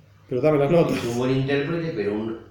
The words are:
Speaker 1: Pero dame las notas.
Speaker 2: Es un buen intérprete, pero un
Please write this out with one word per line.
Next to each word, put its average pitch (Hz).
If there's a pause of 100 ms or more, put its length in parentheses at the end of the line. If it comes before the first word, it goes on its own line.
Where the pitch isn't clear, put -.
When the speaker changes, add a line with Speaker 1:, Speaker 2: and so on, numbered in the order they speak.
(280)
Speaker 1:
Pero 123
dame 151
las 143
notas. 170
Speaker 2:
Es -
un 120
buen 131
intérprete, 143
pero 101
un 110 (140)